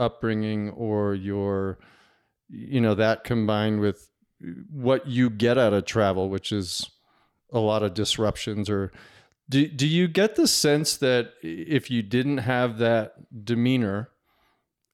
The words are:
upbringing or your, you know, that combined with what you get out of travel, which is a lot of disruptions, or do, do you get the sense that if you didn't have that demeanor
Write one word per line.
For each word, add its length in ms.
upbringing 720
or 440
your, 640
you 320
know, 160
that 260
combined 580
with 300
what 360
you 240
get 260
out 160
of 120
travel, 440
which 220
is 400
a 80
lot 240
of 100
disruptions, 720
or 220
do, 200
do 180
you 220
get 260
the 140
sense 480
that 440
if 480
you 140
didn't 360
have 400
that 360
demeanor 680